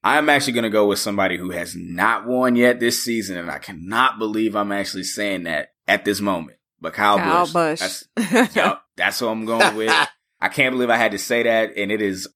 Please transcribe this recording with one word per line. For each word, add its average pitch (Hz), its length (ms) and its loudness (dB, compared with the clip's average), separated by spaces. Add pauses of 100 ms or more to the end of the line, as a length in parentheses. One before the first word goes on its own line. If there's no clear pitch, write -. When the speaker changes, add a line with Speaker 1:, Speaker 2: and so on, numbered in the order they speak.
Speaker 1:
I'm 147 260 2
actually 135 260 2
gonna 113 160 0
go 104 180 4
with 98 100 2
somebody 98 380 0
who 90 140 -6
has 87 260 -8
not 98 500 -2
won 127 300 2
yet 123 240 4
this 117 240 0
season, 104 320 -4
and 85 140 -8
I 71 80 -8
cannot 107 600 -2
believe 107 380 -2
I'm 101 160 -2
actually 95 320 -4
saying 98 400 -4
that 78 240 -4 (180)
at 101 180 0
this 101 160 0
moment. 87 380 -4 (220)
But 80 140 -8
Kyle 104 240 2
Speaker 2:
Kyle 170 280 2
Speaker 1:
Busch. 160 60 -10 (280)
Speaker 2:
Busch. - 220 -6 (140)
Speaker 1:
That's, 220 400 2
Speaker 2:
<laughs> - 0 -
Speaker 1:
yup, - 260 0 (140)
that's 95 240 -2
who 120 80 -2
I'm 110 160 -4
going 113 320 2
with. 110 160 0 (260)
Speaker 3:
<laughs> - 220 -20
Speaker 1:
I - 80 0
can't 131 240 0
believe 123 180 0
I 117 60 6
had 110 160 2
to 98 60 -6
say 117 260 0
that, 113 320 2
and 101 160 -2
it 107 100 0
is 92 340 -4